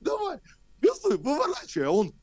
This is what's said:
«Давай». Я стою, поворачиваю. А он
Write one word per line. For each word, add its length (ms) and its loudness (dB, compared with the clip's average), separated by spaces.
«Давай». 380 -2
Я 120 6
стою, 240 0
поворачиваю. 720 -2
А 40 2
он 320 2